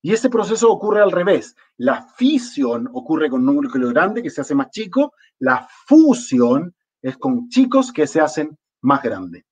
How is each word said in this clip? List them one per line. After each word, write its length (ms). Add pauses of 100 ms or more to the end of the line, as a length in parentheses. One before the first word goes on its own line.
Y 140
ese 160
proceso 400
ocurre 320
al 80
revés. 460 (200)
La 260 (140)
fisión 760
ocurre 360
con 180
un 100
núcleo 340
grande 320
que 80
se 100
hace 140
más 160
chico, 420 (260)
la 300 (180)
fusión 880 (280)
es 160
con 320
chicos 420
que 140
se 140
hacen 360 (240)
más 220
grandes. 500